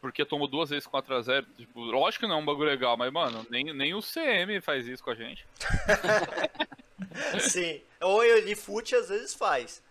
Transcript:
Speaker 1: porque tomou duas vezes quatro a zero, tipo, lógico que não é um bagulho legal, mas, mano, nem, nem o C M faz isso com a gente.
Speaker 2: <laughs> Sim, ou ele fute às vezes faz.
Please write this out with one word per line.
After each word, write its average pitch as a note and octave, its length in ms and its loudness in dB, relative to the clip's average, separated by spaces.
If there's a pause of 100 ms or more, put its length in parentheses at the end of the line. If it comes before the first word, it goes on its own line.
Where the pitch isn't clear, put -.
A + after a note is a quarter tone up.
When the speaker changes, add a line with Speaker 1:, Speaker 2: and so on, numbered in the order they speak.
Speaker 1:
porque C#3 240 -2
tomou D3 220 -2
duas C#3+ 240 -2
vezes D3 140 -4
quatro C3+ 300 -2
a A#2+ 60 2
zero, B2+ 240 2 (120)
tipo, A#2 220 -20
lógico C3+ 460 0
que - 20 -2
não E3+ 100 0
é - 20 2
um D3+ 60 -4
bagulho D3 240 2
legal, B2 280 2
mas, B2 140 0
mano, B2 380 -2
nem, C3 240 -2
nem C#3+ 200 -2
o G#3+ 80 -4
C - 180 -8
M G#3 400 0
faz C3+ 280 -2
isso B2+ 160 -10
com C3 80 -4
a A2+ 40 -2
gente. A2+ 300 -14 (140)
Speaker 2:
<laughs> - 1800 -2
Sim, E3+ 420 -2 (180)
ou G3 240 4
ele A3 320 6
fute A3 400 -4
às G#3+ 140 2
vezes - 240 -6
faz. C#3 580 -2